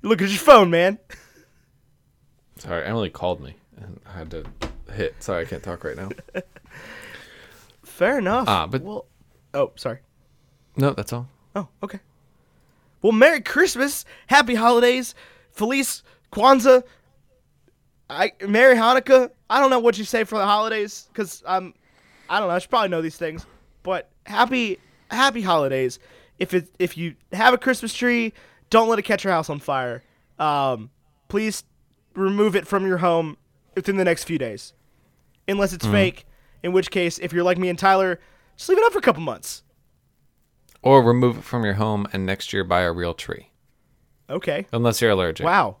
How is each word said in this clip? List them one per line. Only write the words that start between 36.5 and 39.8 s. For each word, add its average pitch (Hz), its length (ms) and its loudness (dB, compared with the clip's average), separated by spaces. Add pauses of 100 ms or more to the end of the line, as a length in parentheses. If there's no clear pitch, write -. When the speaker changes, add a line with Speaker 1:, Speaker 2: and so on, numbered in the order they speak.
Speaker 1:
In 175 100 -4
which 185 180 2
case, 175 280 -2
if 165 140 -8
you're 175 120 0
like 180 140 2
me 180 100 -2
and 175 100 -4
Tyler, 190 420 2 (360)
just - 120 -14
leave 370 100 4
it 440 60 4
up 466 80 4
for 427 60 -2
a - 40 -4
couple 165 200 0
months. - 400 -12 (1200)